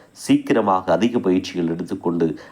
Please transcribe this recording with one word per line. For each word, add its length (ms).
சீக்கிரமாக 800
அதிக 280
பயிற்சிகள் 480
எடுத்துக்கொண்டு 720